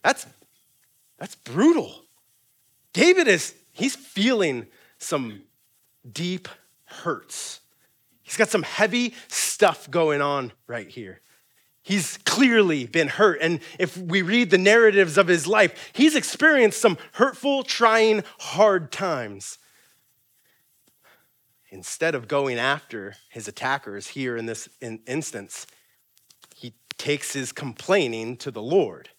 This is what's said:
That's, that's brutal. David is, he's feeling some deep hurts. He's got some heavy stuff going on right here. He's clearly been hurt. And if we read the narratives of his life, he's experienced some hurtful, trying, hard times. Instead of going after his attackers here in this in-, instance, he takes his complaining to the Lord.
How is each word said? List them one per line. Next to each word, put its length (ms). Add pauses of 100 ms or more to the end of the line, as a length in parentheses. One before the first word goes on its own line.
That's, 240 (880)
that's 200
brutal. 640 (880)
David 360
is, 260 (160)
he's 240
feeling 720 (320)
some 440 (680)
deep 380 (380)
hurts. 760 (640)
He's 140
got 120
some 160
heavy 500 (140)
stuff 600
going 300
on 320 (140)
right 220
here. 320 (600)
He's 420
clearly 640
been 220
hurt. 320
And 200 (180)
if 180
we 260
read 280
the 80
narratives 580
of 120
his 180
life, 460
he's 240
experienced 640
some 180 (140)
hurtful, 500
trying, 640 (140)
hard 520
times. 680 (2000)
Instead 440
of 140
going 300
after 560 (160)
his 160
attackers 640
here 280
in 100
this 220 (120)
in-, 260
instance, 600 (880)
he 200 (240)
takes 340
his 200
complaining 840
to 120
the 120
Lord. 460 (100)